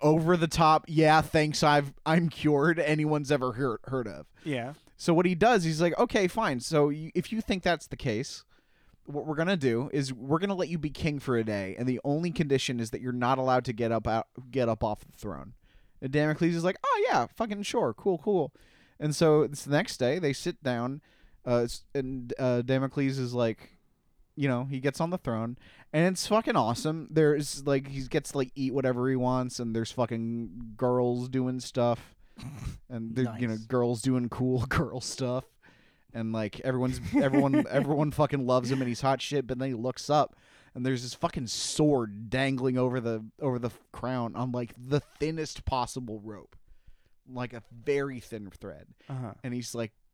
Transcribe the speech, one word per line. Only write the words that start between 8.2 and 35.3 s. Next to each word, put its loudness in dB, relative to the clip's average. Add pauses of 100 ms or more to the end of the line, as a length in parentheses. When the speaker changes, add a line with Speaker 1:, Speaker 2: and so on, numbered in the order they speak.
Speaker 1:
what -8
we're -4
gonna 2
do 2
is -2
we're -2
gonna -2
let -2
you -4
be -4
king -2
for 0
a 2
day, -4
and -2
the -2
only 0
condition 0
is -4
that -8
you're -6
not 2
allowed 2
to -4
get 0
up 0
out, 0 (240)
get 0
up -2
off -4
the -20
throne." -12 (480)
And -6
Damocles 2
is -2
like, 0
"Oh 2
yeah, 2 (100)
fucking -6
sure, 0
cool, 0
cool." 0 (480)
And -2
so 6
it's -4
the -2
next 0
day 0
they 0
sit -6
down, -4 (440)
uh, 2
s-, -8 (120)
and, -6
uh, 2
Damocles 0
is -4
like, -2 (680)
you 0
know, 0
he -6
gets -2
on 0
the -4
throne, -4 (340)
and 4
it's -6
fucking 2
awesome. 0
There's, 2
like, 0
he -8
gets -4
to, -4
like, -2
eat -2
whatever 0
he 2
wants, -2
and -4
there's -2
fucking -6
girls 2
doing -2
stuff, -2 (240)
Speaker 2:
<laughs> -12
Speaker 1:
and -8
they're, 0
you 0
know, -2
Speaker 2:
Nice. -8
Speaker 1:
girls 2
doing 0
cool 0
<laughs> -2
girl -2
stuff, -2 (680)